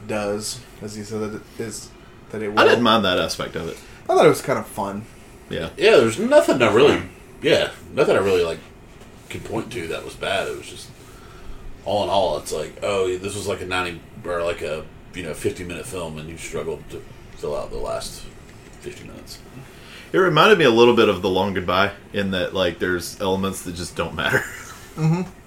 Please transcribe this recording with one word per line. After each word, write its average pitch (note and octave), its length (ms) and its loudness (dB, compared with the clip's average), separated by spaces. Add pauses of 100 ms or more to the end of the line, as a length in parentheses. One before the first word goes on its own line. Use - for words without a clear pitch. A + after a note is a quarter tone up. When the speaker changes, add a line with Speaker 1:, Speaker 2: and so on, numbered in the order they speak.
Speaker 1:
does, G#2+ 520 -4 (220)
as G#2 140 -12
he G#2+ 80 -10
said G#2+ 180 -6
that G#2+ 140 -6
it - 60 -10 (180)
is, A2+ 300 -10 (420)
that A2 120 -8
it G#2 60 -4
will. A2 100 0
Speaker 2:
I C#3 60 8
didn't - 180 6
mind A2 220 6
that F2+ 140 2
aspect - 360 -4
of E2+ 140 -6
it. - 80 -10 (260)
Speaker 1:
I F4+ 120 0
thought - 100 8
it D#3 40 10
was - 120 2
kind B2 180 -2
of G#2+ 80 -8
fun. G2+ 380 -6 (440)
Speaker 2:
Yeah. E2+ 280 -6
Speaker 3:
Yeah, G3 200 6
there's A2+ 220 4
nothing A#3+ 420 4
I A2+ 120 4
really, B2+ 280 6 (400)
yeah, C#3+ 300 4 (220)
nothing D3 220 4
I G#2+ 40 4
really, F#2+ 240 2
like, E2 160 -4 (720)
could F2 140 -10
point A2 280 -6
to E2 140 -8
that D#2 180 -6
was - 100 -14
bad. F#2 320 -2
It A#1+ 100 -8
was - 120 -14
just, - 200 -16 (960)
all F2 180 0
in F2+ 60 -4
all, F2+ 280 2
it's - 140 -10
like, D#2+ 320 -6
oh, G2 240 0 (100)
this F#2 180 -6
was, G2 120 -8
like, F#2+ 140 -4
a G2 40 -10
ninety, F2+ 340 -4 (260)
or, F2 180 -4
like, E2+ 180 -4
a, D#2 240 -6 (300)
you F2+ 80 -8
know, D2+ 100 -8
fifty F#2 300 -4
minute E2+ 240 -10
film, E2 320 -8
and D#2 100 -12
you E2 80 -12
struggled D#2 540 -8
to - 100 -12 (360)
fill D2 180 -6
out - 160 -8
the - 60 -8
last - 440 -6 (600)
fifty - 260 -14
minutes. - 320 -16 (720)
Speaker 2:
It D#3+ 80 0
reminded F3+ 400 6
me D#3+ 60 6
a B2+ 40 8
little A#2 260 8
bit G#2+ 140 6
of F2+ 140 0
The G2 60 2
Long F#2 260 2
Goodbye F#2 360 2 (220)
in G2+ 180 -2
that, F2+ 220 -2
like, F2+ 240 0
there's F2+ 420 -2
elements F#2+ 440 -2
that F2+ 120 -10
just F2 200 -10
don't E2 200 -6
matter. - 340 0
<laughs> - 40 -14 (420)
Speaker 1:
Mm-hmm. D#3+ 280 2 (240)